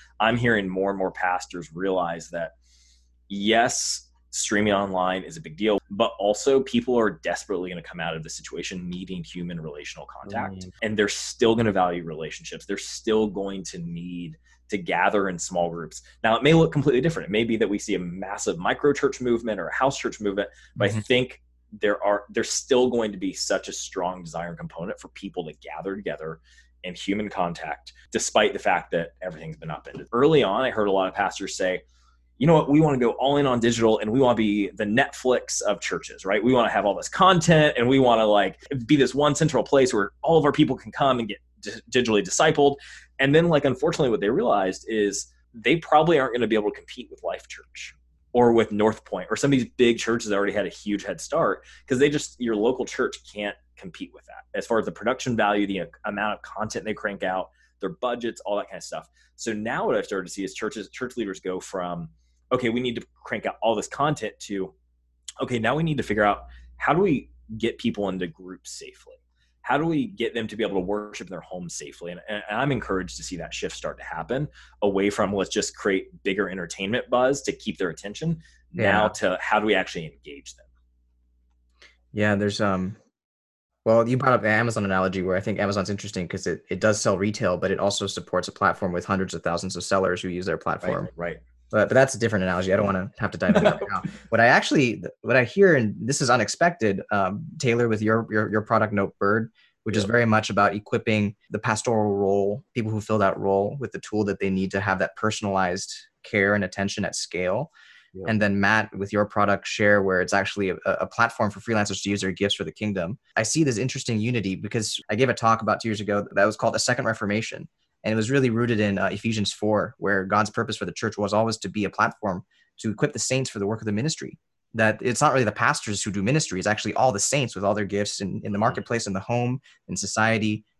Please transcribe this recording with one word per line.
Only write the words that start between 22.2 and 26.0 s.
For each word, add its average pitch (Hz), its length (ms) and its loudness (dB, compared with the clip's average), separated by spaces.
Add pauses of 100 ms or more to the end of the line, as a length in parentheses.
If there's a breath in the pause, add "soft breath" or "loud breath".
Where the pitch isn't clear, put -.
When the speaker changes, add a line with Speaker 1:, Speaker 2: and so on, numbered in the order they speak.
Speaker 1:
there's 113 200 -2
still 123 400 2
going 113 220 0
to 98 60 -10
be 95 160 -6
such - 340 -4
a 95 60 -10
strong 90 500 -6
desire 82 260 -8
and 85 80 -12
component 85 440 -10
for - 80 -16
people 87 360 -10
to 76 160 -12
gather 82 320 -10
together 80 460 -8 (440 soft breath)